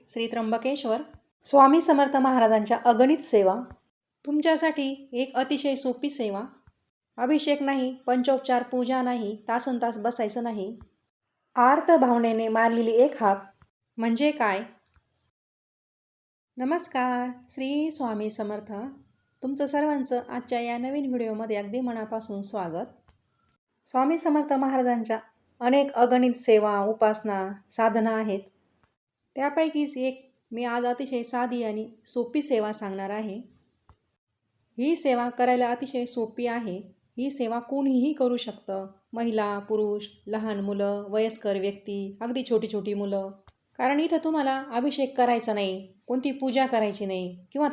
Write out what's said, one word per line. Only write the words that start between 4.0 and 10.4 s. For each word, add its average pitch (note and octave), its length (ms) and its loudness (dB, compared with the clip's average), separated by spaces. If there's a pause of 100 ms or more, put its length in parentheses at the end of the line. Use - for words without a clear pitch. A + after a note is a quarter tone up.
तुमच्यासाठी D4 880 0
एक C4 220 -4
अतिशय C#4 400 0
सोपी C4 340 -4
सेवा. G#3 320 -2 (760)
अभिषेक C#4+ 460 0
नाही, C4 320 -2 (120)
पंचोपचार B3+ 560 2
पूजा B3 380 -2
नाही, A#3 340 -4 (120)
तासनतास A#3 500 -2
बसायचं A#3 460 -2